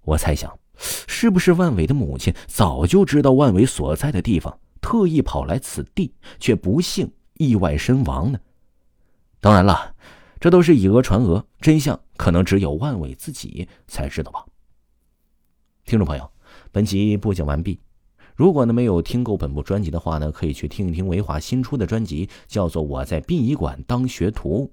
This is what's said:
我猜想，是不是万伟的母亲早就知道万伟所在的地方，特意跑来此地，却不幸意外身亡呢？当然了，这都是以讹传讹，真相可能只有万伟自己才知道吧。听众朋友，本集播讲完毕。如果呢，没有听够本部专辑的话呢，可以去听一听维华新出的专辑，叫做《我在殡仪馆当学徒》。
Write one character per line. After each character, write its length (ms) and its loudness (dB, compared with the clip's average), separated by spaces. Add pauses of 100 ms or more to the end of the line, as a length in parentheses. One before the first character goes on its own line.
我 140 0
猜 200 -2
想， 200 -12 (200)
是 540 -2
不 100 4
是 140 4
万 200 2
伟 100 2
的 80 0
母 240 -2
亲 160 -2 (140)
早 400 0
就 180 6
知 160 2
道 120 4
万 200 4
伟 140 4
所 300 -4
在 160 -4
的 100 -2
地 160 0
方， 180 -8 (240)
特 280 0
意 120 2
跑 260 -4
来 120 -4
此 240 -10 (140)
地， 180 -4 (240)
却 160 2
不 260 0
幸 300 -4 (280)
意 180 2
外 200 0
身 280 0
亡 260 -2
呢？ 80 -4 (1000)
当 120 6
然 120 8
了， 300 0 (440)
这 120 4
都 100 8
是 160 6
以 120 4
讹 120 6
传 220 2
讹， 200 2 (160)
真 220 4
相 180 -2 (200)
可 120 2
能 140 2
只 160 2
有 120 -4
万 280 -6
伟 140 -10
自 180 -14
己 340 -12 (220)
才 180 -8
知 160 -8
道 80 -10
吧。 140 -12 (1400)
听 120 0
众 80 2
朋 120 -6
友， 120 -16 (400)
本 140 0
集 320 0
播 160 -2
讲 140 -2
完 160 -2
毕。 180 -6 (560)
如 160 4
果 140 2
呢， 80 0
没 100 0
有 160 2
听 240 -4
够 140 -4
本 160 -6
部 80 -6
专 200 -4
辑 80 -4
的 80 -6
话 200 -4
呢， 120 -4
可 140 -8
以 80 -2
去 160 -8
听 220 -6
一 20 -4
听 160 -4
维 140 -2
华 180 -6
新 220 -4
出 160 -6
的 80 -2
专 180 -4
辑， 240 -8 (180)
叫 220 -2
做 180 -4
《我 160 -8
在 180 -6
殡 220 -2
仪 120 0
馆 320 -6
当 200 -2
学 240 -2
徒》。 420 -4